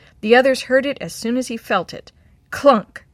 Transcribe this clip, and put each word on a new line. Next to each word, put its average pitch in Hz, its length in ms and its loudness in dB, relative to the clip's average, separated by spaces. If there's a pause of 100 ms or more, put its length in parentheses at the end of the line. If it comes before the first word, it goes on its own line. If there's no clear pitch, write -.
(220)
The 214 120 4
others 262 280 2
heard 262 240 0
it 285 120 -6
as 165 140 -12
soon 233 240 -6
as 254 120 -6
he 226 100 -10
felt 190 340 -4
it. - 180 -18 (400)
Clunk! - 640 0